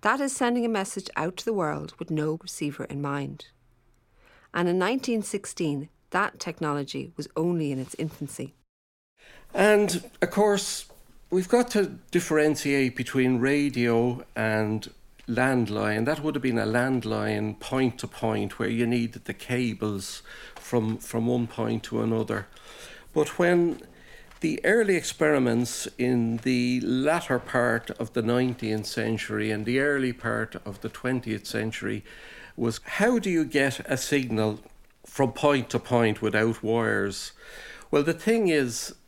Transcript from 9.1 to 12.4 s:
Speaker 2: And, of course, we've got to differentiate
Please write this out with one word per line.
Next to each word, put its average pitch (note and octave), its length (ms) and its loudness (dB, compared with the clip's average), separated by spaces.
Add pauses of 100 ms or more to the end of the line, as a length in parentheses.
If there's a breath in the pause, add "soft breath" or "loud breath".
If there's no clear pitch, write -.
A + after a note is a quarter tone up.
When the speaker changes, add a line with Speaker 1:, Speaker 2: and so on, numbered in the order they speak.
Speaker 2:
And, G#3 480 6 (180)
of F3 120 2
course, G3+ 540 2 (440)
we've F3+ 180 2
got A#3+ 220 4
to G3+ 280 0 (120)
differentiate C#3+ 840 2